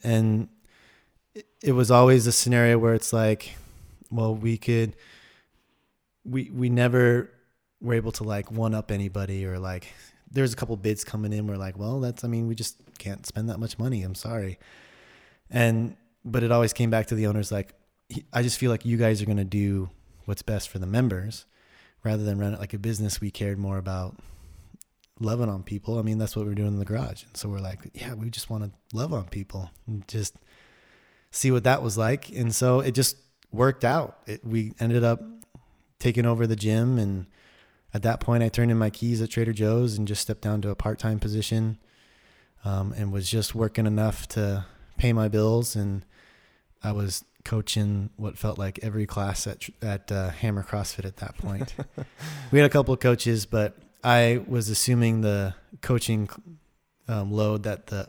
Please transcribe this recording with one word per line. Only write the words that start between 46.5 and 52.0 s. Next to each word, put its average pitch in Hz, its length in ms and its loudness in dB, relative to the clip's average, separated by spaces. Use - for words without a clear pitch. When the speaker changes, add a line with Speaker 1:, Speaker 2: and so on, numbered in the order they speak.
Speaker 1:
I 107 100 -2
was 101 300 -4
coaching 104 720 0
what 107 220 -8
felt 107 200 -2
like 95 240 -6
every 107 220 -2
class 98 420 -4
at, - 220 -10
at, 101 280 -4
uh, 95 200 -2
Hammer 101 320 -2
CrossFit 101 420 -6
at 95 140 -10
that - 180 -12
point. - 380 -6